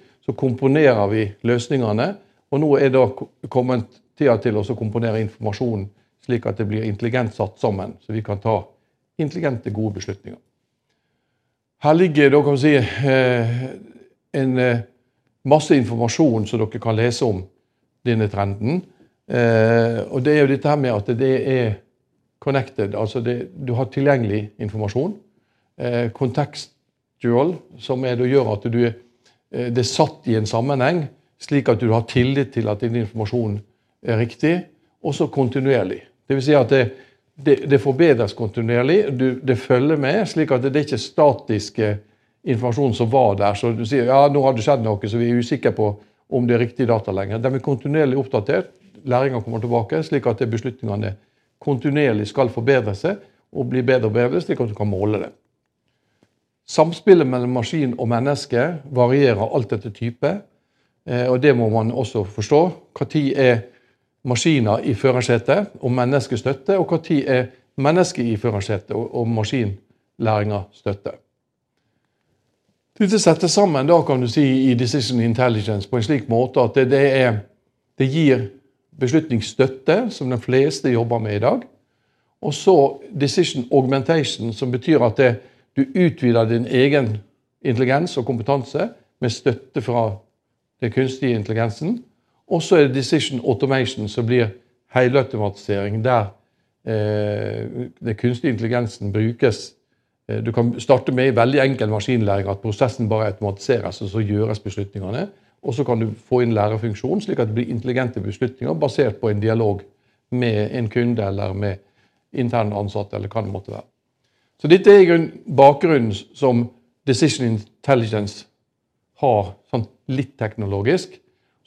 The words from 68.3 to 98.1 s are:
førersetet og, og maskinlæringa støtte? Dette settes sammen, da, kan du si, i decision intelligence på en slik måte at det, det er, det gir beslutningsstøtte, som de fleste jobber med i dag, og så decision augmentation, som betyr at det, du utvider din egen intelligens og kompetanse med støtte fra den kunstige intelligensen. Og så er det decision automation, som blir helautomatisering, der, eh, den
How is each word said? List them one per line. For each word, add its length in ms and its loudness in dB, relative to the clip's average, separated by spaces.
førersetet 560 -4
og, 140 -4
og 160 -2
maskinlæringa 1400 -4
støtte? 420 -8
Dette 220 4
settes 320 2
sammen, 340 2
da, 140 8
kan 200 0
du 60 0
si, 160 2
i 20 6
decision 480 0
intelligence 680 0
på 100 -2
en 60 -2
slik 240 -2
måte 340 2
at 160 0
det, 100 4
det 120 4
er, 220 2
det 100 2
gir 380 2
beslutningsstøtte, 1120 0
som 240 -8
de 80 -4
fleste 480 0
jobber 320 0
med 160 -4
i 60 -4
dag, 180 2
og 100 -4
så 200 2
decision 600 -2
augmentation, 840 0
som 200 -6
betyr 320 2
at 160 0
det, 80 6
du 80 4
utvider 640 2
din 160 0
egen 460 2
intelligens 540 0
og 80 -4
kompetanse 600 -4
med 80 0
støtte 520 -4
fra 260 -2
den 120 -2
kunstige 440 0
intelligensen. 640 -4
Og 140 -2
så 160 6
er 80 8
det 100 -2
decision 480 -2
automation, 640 -2
som 160 -4
blir 220 2
helautomatisering, 1080 -2
der, 300 0
eh, 800 -4
den 180 -6